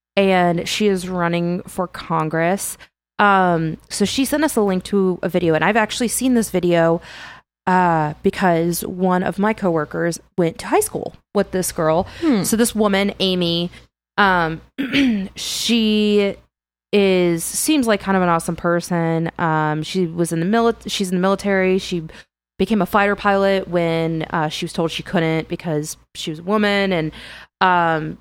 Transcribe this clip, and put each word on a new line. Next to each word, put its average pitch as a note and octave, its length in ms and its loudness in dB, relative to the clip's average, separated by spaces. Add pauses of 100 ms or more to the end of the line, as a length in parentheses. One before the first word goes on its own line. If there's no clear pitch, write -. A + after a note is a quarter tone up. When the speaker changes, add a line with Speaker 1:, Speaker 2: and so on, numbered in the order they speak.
(160)
Speaker 1:
and F3+ 520 2
she - 180 0
is F#3 220 0
running F3 560 -2
for - 240 -6
Congress. E3 880 -2 (420)
Um, F3+ 560 2 (120)
so - 160 -2
she C4 200 0
sent D4 180 0
us D#4 140 0
a A#3 40 2
link F#3+ 240 0
to F#3+ 380 0
a F3+ 60 -2
video, E3+ 260 0
and D#3 100 2
I've G3+ 120 2
actually A3 320 -2
seen B3+ 260 0
this A3+ 160 0
video, E3+ 500 2 (680)
uh, E3+ 480 2 (100)
because F3 600 2
one F3+ 380 0
of - 160 -4
my G#3 140 2
coworkers E3 680 -2 (180)
went E3 220 0
to - 80 -12
high D4+ 140 2
school - 340 -4 (200)
with G3 180 0
this F#3 200 -2
girl. E3 320 0 (160)
Speaker 2:
Hmm. C4 220 2
Speaker 1:
So A3 140 0
this A3+ 180 0
woman, G3+ 460 0
Amy, F3 500 0 (480)
um, F3 420 2 (180)
<clears throat> B3+ 580 0
she G#3+ 1000 2 (560)
is, F3+ 520 2
seems C#4+ 420 0
like G#3 140 2
kind G3 160 0
of F#3 60 2
an F3+ 60 2
awesome E3 280 0
person. E3+ 800 0
Um, D#3 440 0
she F#3 240 -2
was E3+ 260 -2
in E3 80 -2
the E3 60 -2
mili-, A#3 300 2 (100)
she's G3 240 -4
in F#3 60 0
the F3+ 40 0
military. F#3+ 580 2
She F3 260 -6 (540)
became - 220 0
a - 60 0
fighter G3+ 300 2
pilot G3 520 2
when, E3 600 0
uh, D#3 180 -2
she - 160 -8
was D#3+ 80 -6
told E3 180 -2
she - 120 -8
couldn't D#3+ 460 -2
because D#3 480 -6 (180)
she - 160 -10
was D#3 80 -8
a E3+ 60 -14
woman. G3+ 480 0
And, D#3+ 200 -2 (480)
um, E3 600 2